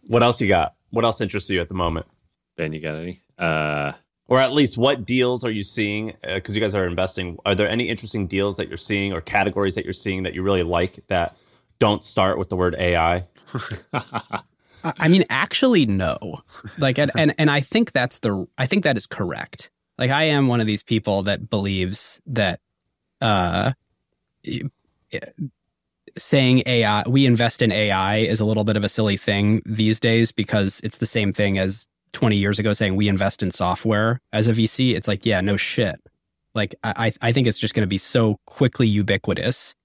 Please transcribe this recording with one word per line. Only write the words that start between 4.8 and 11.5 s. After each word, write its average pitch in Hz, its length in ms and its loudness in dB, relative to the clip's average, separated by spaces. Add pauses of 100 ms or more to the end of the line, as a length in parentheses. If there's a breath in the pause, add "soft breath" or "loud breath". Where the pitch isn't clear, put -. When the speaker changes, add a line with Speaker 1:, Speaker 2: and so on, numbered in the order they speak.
Speaker 1:
deals 123 400 0
are 120 60 -2
you 107 120 -4
seeing? 107 520 -4 (120)
Uh, 92 140 -4
'cause 101 140 -8
you 107 60 0
guys 104 140 0
are 95 120 0
investing. 87 580 -4
Are 101 100 2
there 101 140 2
any 117 200 -2
interesting 107 380 -6
deals 98 300 -2
that - 120 -6
you're 80 80 -10
seeing 98 360 -2
or 85 80 -4
categories 98 540 0
that - 100 -6
you're 98 80 -8
seeing 95 300 -6
that 92 120 -6
you 90 80 -6
really 95 200 2
like 85 460 -2
that 87 280 -2 (420 soft breath)